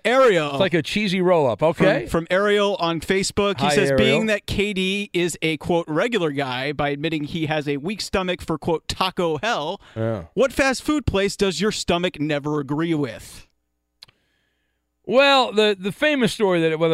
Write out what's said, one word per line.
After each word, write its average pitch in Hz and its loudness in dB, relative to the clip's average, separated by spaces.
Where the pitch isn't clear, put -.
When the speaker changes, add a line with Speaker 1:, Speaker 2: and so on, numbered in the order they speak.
Speaker 1:
Ariel. 214 4
Speaker 2:
It's 139 -4
like 175 2
a 160 2
cheesy 196 -2
roll-up. 156 2
Okay. 185 2
Speaker 1:
From, 165 -2
from - -12
Ariel 202 2
on 165 0
Facebook. 196 -2
He 139 0
Speaker 2:
Hi, 147 2
Speaker 1:
says, - 2
Speaker 2:
Ariel. - 4
Speaker 1:
"Being - 2
that 208 -2
K 202 -2
D 190 -2
is 175 -2
a, 160 0
quote, 170 -2
regular 175 0
guy 135 -4
by 143 -2
admitting 147 -4
he 160 -4
has 151 -2
a 143 -2
weak 180 -6
stomach 185 -4
for, 160 -6
quote, - -4
taco 175 -2
hell, 196 -4
Speaker 2:
Yeah. 110 -4
Speaker 1:
what 240 2
fast 269 0
food 302 -2
place 196 0
does 190 -2
your 208 2
stomach 175 -2
never 147 -2
agree 147 -2
with?" 123 -6
Speaker 2:
Well, 262 4
the, 208 2
the 185 -6
famous 277 2
story 185 2
that, 160 0
well, 165 2